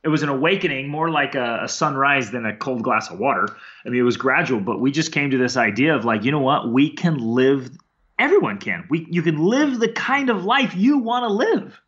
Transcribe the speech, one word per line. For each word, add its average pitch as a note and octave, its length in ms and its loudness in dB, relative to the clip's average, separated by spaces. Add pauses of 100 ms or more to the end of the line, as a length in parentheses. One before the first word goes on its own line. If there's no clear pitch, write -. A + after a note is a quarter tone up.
it D#3 40 0
was D3+ 140 2
an D3 60 -2
awakening, C#3+ 600 0
more D#3 220 -2
like C#3+ 240 -2
a, A#2+ 300 -2
a A#2 40 -8
sunrise C#3 640 0
than A#2 160 -6
a G#2+ 100 -4
cold B2 260 -4
glass A#2 280 0
of F2 80 -12
water. G#2 300 0 (360)
I A#2 60 -10
mean, B2 100 0
it B2 40 4
was A#2+ 120 2
gradual, C3 440 0
but G2 200 -4
we C3+ 120 2
just D#3 200 -2
came C#3+ 200 -2
to C3+ 60 2
this B2 180 0
idea B2 380 2
of, A#2 100 -2
like, A2 200 0
you C3+ 60 2
know D3+ 100 0
what, C3 320 0
we C#3 180 4
can D#3+ 280 -2
live, B2+ 500 2 (500)
everyone B3+ 400 2
can. - 300 -8
We, D#3+ 220 -2
you E3+ 120 0
can D#3 220 0
live B3+ 360 2
the A3+ 80 2
kind C4 420 -2
of F#3+ 140 -2
life A#3+ 300 0
you B3+ 240 4
wanna A#3+ 300 -2
live. C4 600 0